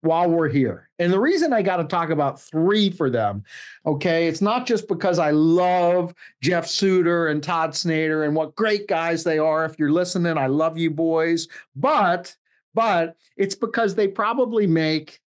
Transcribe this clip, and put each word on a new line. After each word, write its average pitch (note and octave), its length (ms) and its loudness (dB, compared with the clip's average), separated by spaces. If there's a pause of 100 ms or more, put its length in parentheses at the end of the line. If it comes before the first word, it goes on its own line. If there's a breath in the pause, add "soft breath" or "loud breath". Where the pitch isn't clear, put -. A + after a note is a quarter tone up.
while E3 280 2
we're E3 180 2
here. B2 400 -2 (100)
And F3 140 0
the F#3+ 80 2
reason D#4 320 2
I A3+ 100 2
gotta F3+ 220 0
talk E3 280 -2
about D3 280 -2
three G3 500 2
for E3 200 -2
them, G#2 340 -2 (420 loud breath)
okay, E3 440 0
it's D#3+ 120 -4
not A#3 240 0
just A3+ 220 -2
because F3 320 0
I D3+ 120 2
love F3 840 2 (280 loud breath)
Jeff E3 260 0
Suter F3 600 2
and D3+ 160 -2
Todd D#3+ 320 -2
Snyder D#3 480 -2
and D3+ 100 0
what D#3 220 -2
great G#3 320 0
guys E3 380 -2
they D#3+ 140 0
are. D#3+ 260 2
If D3 120 -8
you're D3 140 2
listening, F3 460 0
I C3+ 100 0
love D#3+ 300 0
you E3 120 0
boys. E3 600 0 (260 loud breath)
But, F3+ 580 0 (400)
but F3+ 440 0 (180 soft breath)
it's G3 200 -2
because A3+ 400 -2
they G#3 120 2
probably A3 600 0
make D#3 600 -2